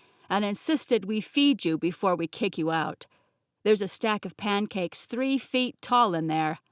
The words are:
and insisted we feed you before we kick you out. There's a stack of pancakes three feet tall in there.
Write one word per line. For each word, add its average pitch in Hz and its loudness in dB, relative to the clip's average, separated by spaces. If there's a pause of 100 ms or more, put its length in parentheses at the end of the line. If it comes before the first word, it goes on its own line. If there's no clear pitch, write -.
(280)
and 196 0
insisted 208 0
we 214 -2
feed 277 2
you 160 2
before 180 0
we 170 -2
kick - -4
you 160 -2
out. - -4 (580)
There's 208 4
a 190 -2
stack 208 -2
of 185 -10
pancakes 202 -2
three 269 -2
feet 254 -2
tall 240 2
in 160 0
there. 156 0 (140)